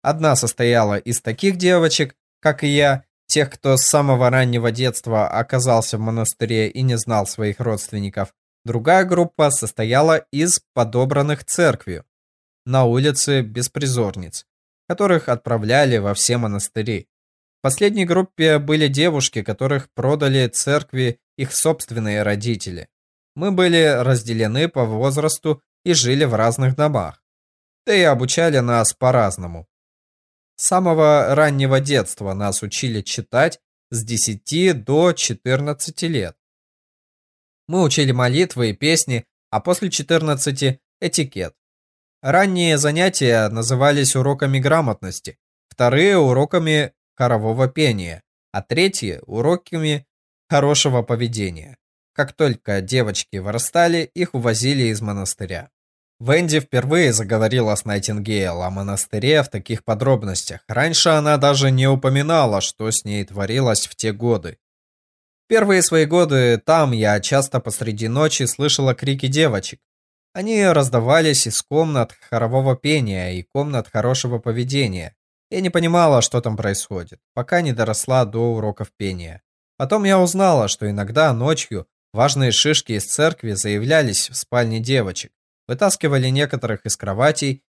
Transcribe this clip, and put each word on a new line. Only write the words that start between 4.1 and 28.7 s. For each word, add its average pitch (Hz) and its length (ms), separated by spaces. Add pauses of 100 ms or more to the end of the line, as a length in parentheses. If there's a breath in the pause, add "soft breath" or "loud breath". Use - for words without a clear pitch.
раннего 120 420
детства 117 560
оказался 120 720
в 107 40
монастыре 113 680
и 131 120
не 123 160
знал 110 280
своих 104 340
родственников. 101 720 (320)
Другая 139 400
группа 170 460
состояла 127 680 (140)
из 160 280 (140)
подобранных 135 720
церковью 120 580 (600)
на 127 200
улице 135 560
беспризорниц, 117 1040 (440)
которых 175 400
отправляли 120 680
во 101 160
все 123 240
монастыри. 107 720 (520)
В - 20
последней 202 440
группе 165 520
были 151 300
девушки, 139 560
которых 135 500
продали 135 540
церкви 127 720 (180)
их 135 160
собственные 110 720
родители. 104 640 (460)
Мы 185 160
были 165 500
разделены 117 680
по 127 160
возрасту 139 800 (240)
и 180 80
жили 135 320
в 120 80
разных 117 420
домах. 135 480 (600)
Да 220 80
и 190 80
обучали 143 580
нас 120 340